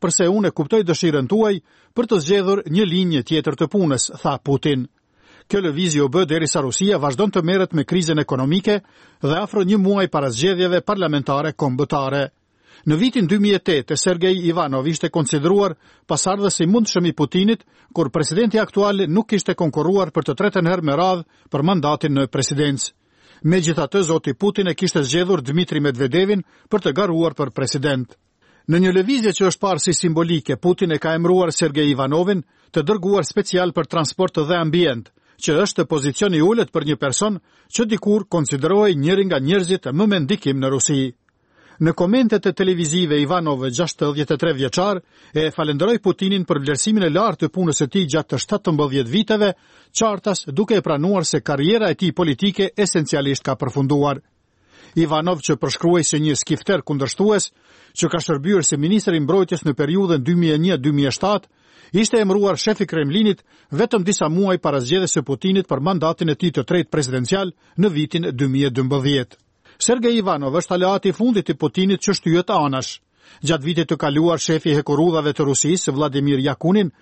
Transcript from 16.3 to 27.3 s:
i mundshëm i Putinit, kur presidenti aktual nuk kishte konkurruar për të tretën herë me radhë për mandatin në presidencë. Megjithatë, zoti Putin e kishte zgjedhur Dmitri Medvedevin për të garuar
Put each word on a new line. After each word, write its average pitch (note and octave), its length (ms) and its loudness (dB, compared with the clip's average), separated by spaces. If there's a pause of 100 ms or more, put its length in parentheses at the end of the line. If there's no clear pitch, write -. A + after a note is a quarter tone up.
i D#3 40 2
mundshëm G3 400 2
i D#3+ 60 0
Putinit, F#3 480 0 (320)
kur D3 180 -2
presidenti F#3 480 0
aktual G3+ 500 0
nuk G3 200 0
kishte F#3+ 260 0
konkurruar E3+ 560 0
për D#3+ 140 -2
të C#3+ 100 -2
tretën F#3 360 0
herë F3+ 120 0
me C#3+ 140 0
radhë F3+ 280 0 (260)
për C#3+ 120 -2
mandatin D3+ 520 0
në C#3 180 0
presidencë. C#3 600 -2 (520)
Megjithatë, E3 560 0
zoti D#3 320 0
Putin G3+ 360 -2
e D#3+ 60 0
kishte E3 280 -2
zgjedhur E3+ 400 0
Dmitri D3+ 380 -2
Medvedevin D3 600 0 (280)
për G#3 100 0
të D#3 140 -2
garuar E3 400 0